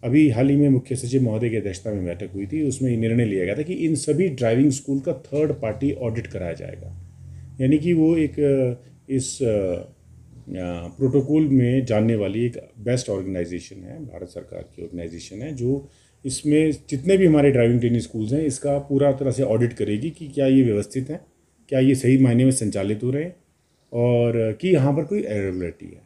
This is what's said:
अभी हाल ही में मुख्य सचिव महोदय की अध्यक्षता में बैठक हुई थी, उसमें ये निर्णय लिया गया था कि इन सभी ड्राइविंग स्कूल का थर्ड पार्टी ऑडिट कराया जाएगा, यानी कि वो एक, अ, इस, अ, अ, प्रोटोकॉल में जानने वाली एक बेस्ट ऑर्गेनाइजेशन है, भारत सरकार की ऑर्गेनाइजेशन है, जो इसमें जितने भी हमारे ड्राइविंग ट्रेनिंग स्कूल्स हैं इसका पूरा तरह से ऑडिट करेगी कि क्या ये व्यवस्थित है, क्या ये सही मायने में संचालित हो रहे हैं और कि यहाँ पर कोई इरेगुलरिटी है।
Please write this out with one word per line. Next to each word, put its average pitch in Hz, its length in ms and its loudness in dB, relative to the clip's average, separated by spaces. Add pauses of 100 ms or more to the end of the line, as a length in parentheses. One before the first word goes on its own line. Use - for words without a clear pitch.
अभी 143 260 4
हाल 127 200 2
ही 143 60 4
में 143 140 4
मुख्य 131 260 0
सचिव 123 260 -2
महोदय 113 280 0
की 110 60 -4
अध्यक्षता 101 360 -6
में 95 140 -4
बैठक 87 280 -8
हुई 98 120 -8
थी, 151 220 -4
उसमें 131 240 -2
ये 117 60 0
निर्णय 113 280 2
लिया 95 200 0
गया 101 120 -2
था 151 40 -6
कि 170 120 -6
इन 160 220 0
सभी 151 340 0
ड्राइविंग 123 420 2
स्कूल 135 280 -4
का 160 140 -4
थर्ड 147 380 -2
पार्टी 127 400 -4
ऑडिट 113 360 -6
कराया 90 260 -6
जाएगा, - 580 -14 (500)
यानी 139 160 4
कि 170 160 2
वो 160 240 4
एक, 151 220 -2
अ, 135 340 2 (360)
इस, 131 340 -2
अ, 95 460 -2 (600)
अ, 87 380 -8
प्रोटोकॉल 139 600 0
में 127 380 2
जानने 113 300 2
वाली 104 300 -2
एक 120 120 -4 (220)
बेस्ट 120 300 -2
ऑर्गेनाइजेशन 92 640 -6
है, 117 300 -16
भारत 87 220 -14
सरकार 85 480 -16
की 87 60 -16
ऑर्गेनाइजेशन 85 600 -12
है, 147 140 -10
जो 131 340 -4 (360)
इसमें 151 480 0 (160)
जितने 156 280 2
भी 190 80 6
हमारे 147 260 6
ड्राइविंग 120 280 4
ट्रेनिंग 117 220 2
स्कूल्स 110 320 -4
हैं 156 120 0
इसका 143 320 -2
पूरा 139 340 2
तरह 131 200 0
से 120 120 0
ऑडिट 113 300 2
करेगी 107 360 -2
कि 156 180 -14
क्या 135 200 0
ये 135 160 6
व्यवस्थित 117 460 -2
है, 156 120 -10 (480)
क्या 135 100 2
ये 131 160 6
सही 131 220 4
मायने 127 260 6
में 131 80 6
संचालित 107 520 -2
हो 123 80 -2
रहे 143 120 -4
हैं 180 120 -12 (580)
और 120 680 2
कि 185 80 0
यहाँ 143 240 4
पर 156 100 0
कोई 202 160 -4
इरेगुलरिटी 92 680 -4
है। 85 200 -20